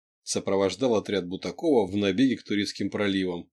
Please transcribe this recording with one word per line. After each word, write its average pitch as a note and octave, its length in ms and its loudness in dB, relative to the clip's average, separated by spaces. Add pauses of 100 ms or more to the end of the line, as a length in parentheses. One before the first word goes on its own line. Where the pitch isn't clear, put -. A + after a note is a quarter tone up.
(220)
сопровождал G2 720 0
отряд F#2+ 320 0
Бутакова F#2+ 640 0
в G2 60 -4
набеге G2+ 400 2
к - 80 -12
турецким G2+ 460 -4
проливам. F#2+ 640 -2